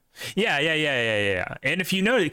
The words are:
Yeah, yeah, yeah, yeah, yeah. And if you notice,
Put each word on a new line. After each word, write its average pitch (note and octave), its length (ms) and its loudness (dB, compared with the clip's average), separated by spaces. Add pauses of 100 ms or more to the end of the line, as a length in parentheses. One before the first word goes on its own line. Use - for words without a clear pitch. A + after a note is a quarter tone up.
(360)
Yeah, F#3+ 240 0
yeah, D#3+ 140 0
yeah, D3 280 0
yeah, G#2 300 2
yeah. F#2 320 -2
And D#3+ 160 0
if F#3 140 -4
you F#3 80 0
notice, G#3+ 320 2